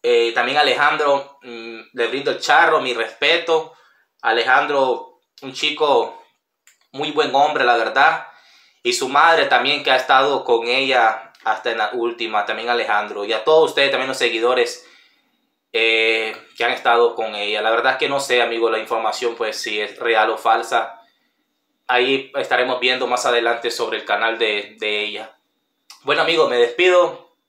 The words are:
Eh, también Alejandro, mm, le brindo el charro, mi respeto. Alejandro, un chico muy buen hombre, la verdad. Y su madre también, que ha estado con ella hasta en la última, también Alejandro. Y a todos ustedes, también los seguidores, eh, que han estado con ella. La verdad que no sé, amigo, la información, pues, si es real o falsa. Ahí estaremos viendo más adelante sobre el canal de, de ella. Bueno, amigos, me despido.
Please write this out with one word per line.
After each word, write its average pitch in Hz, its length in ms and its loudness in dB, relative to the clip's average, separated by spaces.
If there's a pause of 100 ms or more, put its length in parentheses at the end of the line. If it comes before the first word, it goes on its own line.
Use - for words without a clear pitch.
Eh, 117 300 2
también 127 260 0
Alejandro, 143 840 0
mm, 117 380 -14 (140)
le 120 140 -2
brindo 139 220 -4
el - 100 -4
charro, 156 400 4
mi 127 140 -4
respeto. 156 760 -2 (500)
Alejandro, 131 1000 0 (200)
un 135 100 -12
chico 151 720 0 (720)
muy 151 180 -6
buen 143 240 -2
hombre, 143 300 2
la 120 120 4
verdad. 131 520 0 (540)
Y 120 100 -2
su 131 160 -4
madre 151 380 4
también, 131 360 0
que 143 80 0
ha 131 60 4
estado 135 480 2
con 117 240 0
ella 127 640 0 (120)
hasta 113 260 -4
en 113 80 -4
la 107 160 -2
última, 117 500 -2
también 110 240 -6
Alejandro. 104 560 -2
Y 110 80 -4
a 110 120 -4
todos 156 260 6
ustedes, 139 200 0
también 131 180 -2
los 131 100 -6
seguidores, 120 680 0 (880)
eh, 113 640 0 (180)
que 120 100 -4
han 123 80 0
estado 120 420 2
con 110 200 -6
ella. 104 280 -4
La 110 80 0
verdad 123 260 0
que 139 140 -2
no 139 100 -2
sé, 123 220 0
amigo, 113 260 0
la 110 100 0
información, 113 580 -4
pues, 107 220 -6
si 107 220 -6
es 104 180 -8
real 113 300 0
o 110 80 -2
falsa. 117 640 -2 (840)
Ahí 131 480 0
estaremos 127 440 -2
viendo 123 280 0
más 120 180 -2
adelante 120 460 0
sobre 110 260 -4
el 104 80 -8
canal 113 340 -2
de, 104 400 -4
de 104 220 -4
ella. 104 380 -10 (640)
Bueno, 147 200 0
amigos, 156 280 2
me 123 60 0
despido. 175 800 2 (120)